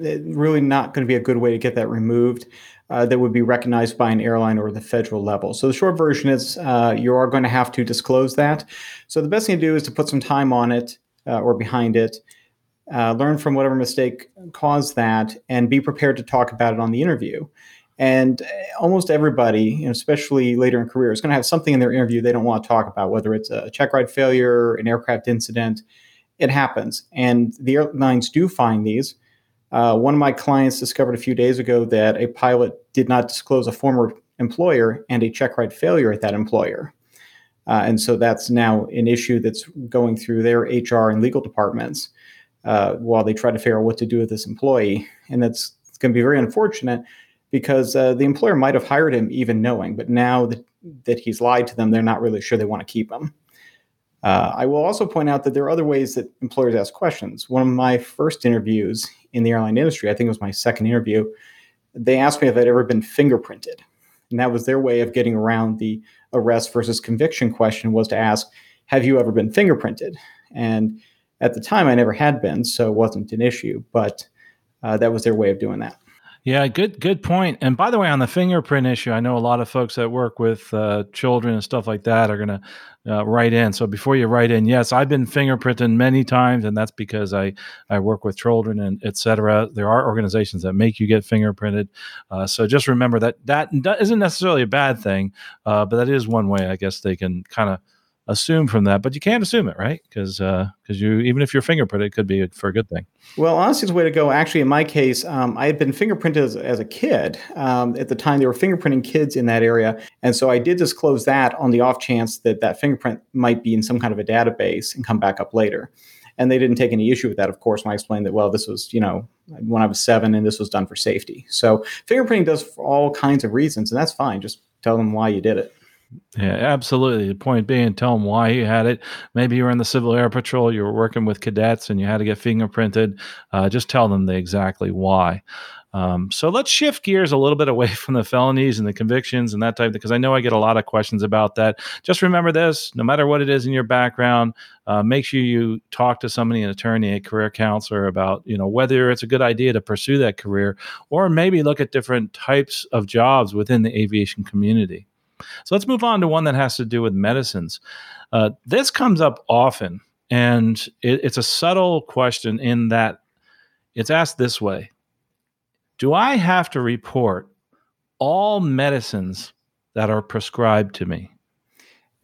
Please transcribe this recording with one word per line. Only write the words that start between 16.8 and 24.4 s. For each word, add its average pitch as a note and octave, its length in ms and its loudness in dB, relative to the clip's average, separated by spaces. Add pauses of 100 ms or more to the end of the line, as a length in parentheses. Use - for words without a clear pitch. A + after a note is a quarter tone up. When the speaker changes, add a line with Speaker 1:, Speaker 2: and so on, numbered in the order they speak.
Speaker 1:
on A2+ 100 -2
the A#2 100 -2
interview. D3+ 460 -4 (500)
And, C3 460 2
uh, - 40 -14 (340)
almost F3+ 280 2
everybody, C3+ 540 2
you C#3 220 0
know, B2 80 -2
especially C3+ 640 0
later B2 260 2
in A#2 60 -8
career, B2 240 0
is A2 100 -4
gonna D3 100 0
have C3 140 0
something D#3 260 0
in C3 80 4
their B2 120 2
interview A#2+ 280 0
they A#2+ 120 2
don't A#2 120 -2
wanna A2+ 180 0
talk A2 260 0
about, G2 220 -4
whether G#2+ 220 -2
it's A2 180 -6
a G#2+ 200 -6
check C#3 240 0
ride C3 160 0
failure, B2 640 2